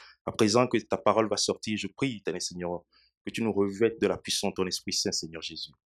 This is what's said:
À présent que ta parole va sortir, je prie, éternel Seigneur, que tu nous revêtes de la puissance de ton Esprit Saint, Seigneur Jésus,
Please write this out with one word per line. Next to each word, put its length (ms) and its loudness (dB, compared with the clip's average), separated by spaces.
À 60 -6
présent 340 4
que 120 0
ta 180 -4
parole 320 2
va 80 -4
sortir, 420 -2
je 80 -6
prie, 300 -4
éternel 240 -6
Seigneur, 440 -6
que 60 -8
tu 120 -4
nous 100 2
revêtes 480 2
de 80 6
la 100 0
puissance 320 -2
de 40 -4
ton 120 0
Esprit 260 -6
Saint, 200 0
Seigneur 300 -8
Jésus, 300 -10